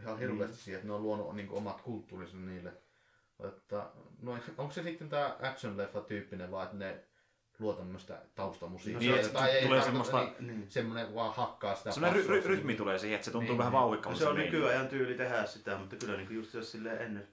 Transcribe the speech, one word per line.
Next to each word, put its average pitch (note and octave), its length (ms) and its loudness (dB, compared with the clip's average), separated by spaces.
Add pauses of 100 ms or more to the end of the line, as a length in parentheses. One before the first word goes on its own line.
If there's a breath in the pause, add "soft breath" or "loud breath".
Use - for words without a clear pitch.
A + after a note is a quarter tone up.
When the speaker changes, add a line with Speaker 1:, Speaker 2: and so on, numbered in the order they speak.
Speaker 1:
ihan A2 160 -6
hirveästi A2 380 -2
Speaker 2:
Mm. - 40 -18
Speaker 1:
siihen, F#2 180 -8
että G#2 100 -8
ne G#2 60 -4
on G#2 80 -4
luonut G#2+ 340 -2
niinku G2+ 200 -6
omat G2+ 240 -4
kulttuurinsa F#2 560 -10
niille. F#2 360 -10 (760 soft breath)
Että, G#2 380 -6 (360)
no, A#2+ 160 -6 (200)
onko C#3+ 140 -4
se F3 100 -6
sitten D#3+ 260 -8
tää C#3+ 340 0
action-leffa-tyyppinen G2+ 1080 -6
vaan, F#2+ 140 -4
että G#2 120 -8
ne F#2+ 280 -6 (540)
luo G#2+ 140 0
tämmöstä F#2 500 -8 (120)
taustamusiikkia? G2 760 -2
Speaker 2:
No, B2 60 8
se G#2+ 60 6
Speaker 3:
Niin, G#2+ 100 2
Speaker 1:
Tai C3 160 4
Speaker 3:
että C3+ 100 6
Speaker 1:
ei C3 80 6
Speaker 3:
tulee C3 140 8
Speaker 1:
tarkoita, B2+ 300 4
Speaker 3:
semmoista - 300 2
Speaker 1:
niin, A#2+ 180 -6
Speaker 2:
Niin. G2+ 120 -8
Speaker 1:
semmonen A2+ 440 -2
vaan A2+ 200 0
hakkaa - 400 -2
sitä - 180 -4
Speaker 3:
semmonen F3 240 4
ry-, G3+ 60 8
Speaker 1:
bassoa F#3+ 140 4
Speaker 3:
ry-, F#3+ 60 6
Speaker 1:
sinne. F#3+ 140 4
Speaker 3:
rytmi C3 180 0
tulee G2 240 2
siihen, G#2+ 160 0
että G2+ 100 -2
se A2 60 -4
tuntuu A#2 200 0
Speaker 1:
Niin, A#2+ 80 4
Speaker 3:
vähän A#2+ 140 4
Speaker 1:
niin. C3 80 8
Speaker 3:
vauhikkaammalta - 440 4
Speaker 2:
No, - 20 6
se D3 40 6
on D3 60 2
Speaker 3:
meininki. D#3+ 200 2
Speaker 2:
nykyajan C3 320 4
tyyli B2+ 260 0
tehdä A#2+ 320 2
sitä, G2+ 320 -6
mutta G2 180 -10
kyllä G#2 200 -4
niinku G2 160 -6
just A2 220 -6
jos A2+ 180 -6
silleen A2+ 300 -6
ennen G#2 300 -6